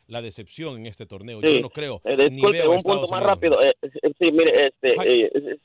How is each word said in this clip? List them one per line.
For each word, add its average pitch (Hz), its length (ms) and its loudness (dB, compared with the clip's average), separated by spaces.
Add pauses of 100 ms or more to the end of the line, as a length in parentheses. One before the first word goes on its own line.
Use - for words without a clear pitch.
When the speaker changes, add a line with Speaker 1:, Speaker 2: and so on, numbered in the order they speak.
Speaker 1:
la 117 160 -10
decepción 120 540 -14
en 113 100 -16
este 110 180 -18
torneo. 104 380 -18
Speaker 2:
Sí. 156 140 2
Speaker 1:
Yo 120 40 -2
no 123 80 -10
creo 139 340 -12
Speaker 2:
Eh, 139 140 -4
Speaker 1:
ni 143 200 4
Speaker 2:
disculpe, 185 260 2
Speaker 1:
veo 160 80 4
a 175 40 4
Speaker 2:
un 180 60 0
punto 190 240 -2
Speaker 1:
Estados 175 60 -8
Speaker 2:
más 185 100 -4
Speaker 1:
Unidos. 196 80 0
Speaker 2:
rápido. 175 320 2
Eh, 135 120 4 (100)
eh, 143 360 -4
sí, 170 120 2
mire, 160 220 4
este, 135 460 2
Speaker 1:
Ay. 120 220 4
Speaker 2:
eh, 107 140 2
eh, 147 300 -6